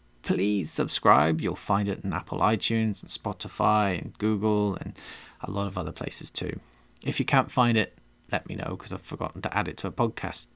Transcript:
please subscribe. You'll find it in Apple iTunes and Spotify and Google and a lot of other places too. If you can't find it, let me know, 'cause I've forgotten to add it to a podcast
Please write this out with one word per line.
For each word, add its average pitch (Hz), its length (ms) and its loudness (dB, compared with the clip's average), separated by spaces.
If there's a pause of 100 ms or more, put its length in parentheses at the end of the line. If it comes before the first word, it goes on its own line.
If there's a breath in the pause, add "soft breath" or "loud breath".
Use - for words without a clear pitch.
(220)
please 185 480 0
subscribe. 113 680 4
You'll 87 140 0
find 101 320 0
it 101 160 -2
in 95 100 -4
Apple 92 280 -4
iTunes 110 600 2
and - 80 -10
Spotify 104 920 0
and - 180 -10
Google 104 580 2
and - 220 -10 (420 loud breath)
a - 100 -6
lot 101 180 -2
of 95 100 -6
other 85 140 -4
places - 360 -6
too. - 300 -4 (440 soft breath)
If 123 180 -2
you 123 40 0
can't 135 280 2
find 120 260 4
it, - 180 0 (360)
let - 160 -2
me 95 80 -6
know, 90 200 -6
'cause - 160 -12
I've 95 80 -8
forgotten - 420 -8
to 90 140 -2
add 87 120 0
it - 100 -8
to - 80 -6
a 92 60 -6
podcast - 640 -2